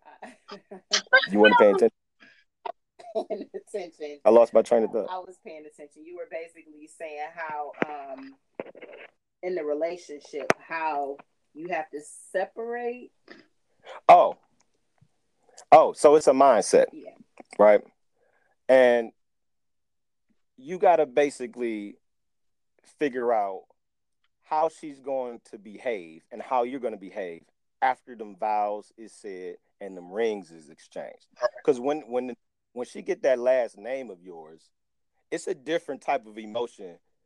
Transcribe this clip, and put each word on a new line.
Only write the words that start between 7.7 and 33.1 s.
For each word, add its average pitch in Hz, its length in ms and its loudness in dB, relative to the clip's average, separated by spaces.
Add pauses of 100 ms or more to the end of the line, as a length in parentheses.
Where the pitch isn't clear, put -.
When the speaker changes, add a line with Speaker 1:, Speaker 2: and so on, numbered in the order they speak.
Speaker 1:
um, 139 480 -16 (1080)
in 180 140 -8
the 160 80 -6
relationship, 147 960 -8
how 147 580 -8 (360)
you 165 160 -14
have 160 220 -8
to 143 80 -14 (320)
separate. 240 800 -10 (960)
Speaker 2:
Oh. 160 300 8 (1300)
Oh, 147 220 6
so 151 220 4
it's 151 120 2
a 147 40 6
mindset. 127 600 4
Speaker 1:
Yeah. - 180 -20 (460)
Speaker 2:
Right? 104 240 6 (880)
And 120 420 4 (1500)
you 147 200 -12
gotta 165 280 6
basically 123 920 -2 (1040)
figure 123 340 -2
out 98 300 -2 (800)
how 160 260 0
she's 143 300 -16
going 127 420 -8 (100)
to 117 60 -16
behave 98 720 -10
and 117 100 -14
how 127 220 -2
you're 127 160 -8
gonna 113 180 -8
behave 92 440 -12 (400)
after 131 340 -4
them 104 240 -16
vows 104 580 -4
is 110 140 -20
said 92 440 -14 (260)
and 95 160 -14
them 90 140 -18
rings 104 400 -4
is 80 180 -20
exchanged. - 580 -18 (140)
Speaker 3:
Right. - 80 -2 (160)
Speaker 2:
'Cause 131 140 2
when, 143 280 -4
when, 123 280 -6 (360)
when 120 160 -10
she - 140 -16
get - 220 -8